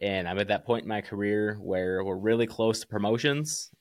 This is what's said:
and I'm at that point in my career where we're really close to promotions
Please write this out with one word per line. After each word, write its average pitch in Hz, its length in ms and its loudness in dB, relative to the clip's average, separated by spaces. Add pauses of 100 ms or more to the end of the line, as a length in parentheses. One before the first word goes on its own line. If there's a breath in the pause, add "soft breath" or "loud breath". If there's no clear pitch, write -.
and 95 280 0
I'm 92 100 -2
at 101 100 0
that 104 160 0
point 117 200 0
in - 40 -8
my 107 120 -4
career 104 580 0
where 92 460 0
we're 95 120 -2
really 113 300 4
close 110 340 0
to - 60 -14
promotions 120 840 0 (100)